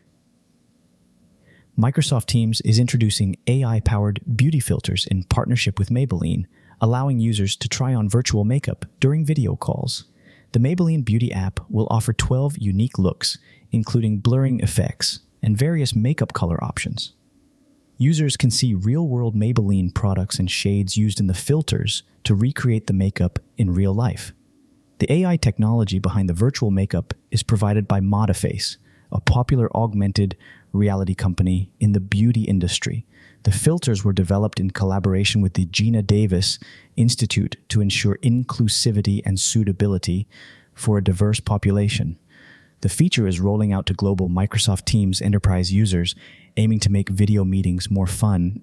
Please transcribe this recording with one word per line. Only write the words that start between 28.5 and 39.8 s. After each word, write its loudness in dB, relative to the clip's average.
a -2
popular 2
augmented 0
reality 0
company -2
in 4
the 2
beauty 0
industry. -2
The 2
filters 0
were 2
developed 0
in -2
collaboration 0
with 2
the 0
Geena 0
Davis 2
Institute 0
to 0
ensure 0
inclusivity 0
and -2
suitability 0